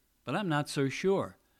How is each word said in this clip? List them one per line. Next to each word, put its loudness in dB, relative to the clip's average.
but -4
I'm -2
not 0
so 0
sure. 0